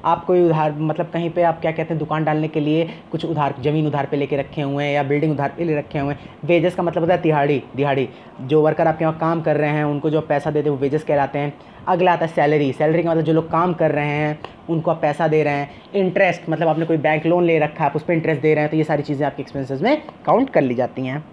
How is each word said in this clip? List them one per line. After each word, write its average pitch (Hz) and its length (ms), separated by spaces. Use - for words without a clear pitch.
आप 170 200
कोई 180 200
उधार, 156 280
मतलब 156 380
कहीं 165 200
पे 175 120
आप 165 180
क्या 160 120
कहते 160 220
हैं 156 40
दुकान 156 260
डालने 156 240
के 156 120
लिए 156 280
कुछ 165 140
उधार, 147 360
ज़मीन 151 260
उधार 139 200
पे 147 100
लेके 139 200
रखे 139 260
हुए 139 220
हैं 143 100
या 143 80
building 147 300
उधार 139 260
पे 175 60
ले 156 120
रखे 147 220
हुए 139 160
हैं। - 300
wages 175 300
का 190 80
मतलब 170 200
होता 175 120
है 165 80
तिहाड़ी, 147 400
दिहाड़ी, 135 320
जो 147 220
worker 156 240
आपके 160 180
वहाँ 160 140
काम 165 240
कर 151 140
रहे 147 140
हैं 151 140
उनको 147 260
जो 156 120
पैसा 151 280
देते 147 180
हैं 143 80
वो 131 60
wages 147 220
कहलाते 143 340
हैं। 143 140
अगला 180 240
आता 165 140
है 160 60
salary। 147 400
Salary 160 300
का 165 80
मतलब 160 140
जो 160 80
लोग 160 180
काम 170 240
कर 165 160
रहे 147 180
हैं 151 300
उनको 165 200
आप 160 120
पैसा 156 260
दे 156 140
रहे 147 120
हैं। 143 160
Interest 185 560
मतलब 160 180
आपने 160 180
कोई 165 120
bank 151 280
loan 175 180
ले 165 140
रखा 151 260
है 143 60
आप - 60
उस 156 80
पर 180 80
interest 160 300
दे 156 120
रहे 151 80
हैं, 151 80
तो 160 60
ये 156 80
सारी 151 180
चीज़ें 143 240
आपके 135 160
expenses 135 400
में 294 200
count 226 240
कर 151 120
ली 123 120
जाती 127 320
हैं। 143 260